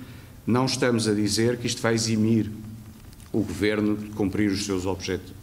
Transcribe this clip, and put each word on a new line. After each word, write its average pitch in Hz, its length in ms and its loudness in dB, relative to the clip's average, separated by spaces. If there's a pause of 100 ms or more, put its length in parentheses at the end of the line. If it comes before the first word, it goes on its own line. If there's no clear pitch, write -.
(440)
Não 123 220 4
estamos 123 400 2
a 107 80 4
dizer 107 440 2
que 120 100 -2
isto - 120 -4
vai 113 140 4
eximir 110 560 4 (840)
o 110 100 2
governo 104 540 2
de 104 100 -6
cumprir 104 440 0
os 104 160 -2
seus 92 200 -2
objet-, 92 460 -4 (100)